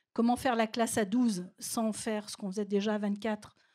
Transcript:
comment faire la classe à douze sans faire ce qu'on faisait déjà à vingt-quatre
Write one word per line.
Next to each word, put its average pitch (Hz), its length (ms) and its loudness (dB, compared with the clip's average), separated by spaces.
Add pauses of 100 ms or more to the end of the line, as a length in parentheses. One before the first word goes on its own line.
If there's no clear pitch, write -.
(140)
comment 240 240 4
faire 254 180 2
la 226 120 4
classe 220 300 0
à 226 60 4
douze 196 460 2 (100)
sans 220 320 -2
faire 208 380 -4
ce - 80 -12
qu'on 196 140 -6
faisait 208 140 -4
déjà 202 300 0
à - 20 0
vingt-quatre 208 580 -4 (200)